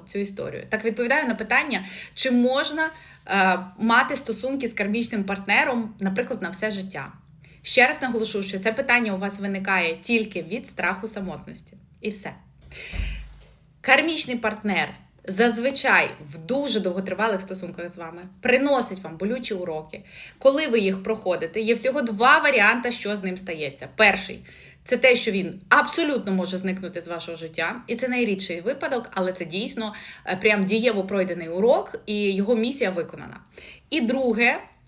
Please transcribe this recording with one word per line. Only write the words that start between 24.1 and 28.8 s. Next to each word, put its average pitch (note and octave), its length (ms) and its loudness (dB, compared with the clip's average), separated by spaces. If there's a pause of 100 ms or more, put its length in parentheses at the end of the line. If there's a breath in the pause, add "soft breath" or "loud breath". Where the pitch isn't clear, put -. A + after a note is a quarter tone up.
це B3 120 2
те, B3 180 6
що A#3 160 0
він F#3 380 -2
абсолютно C#4 600 2
може F#3 260 0
зникнути F#3 440 -6
з E3+ 60 -6
вашого E3+ 300 -8
життя, E3 380 -4 (120)
і A#3+ 80 -4
це B3+ 120 -2
найрідший G#3 540 0
випадок, B3+ 520 -2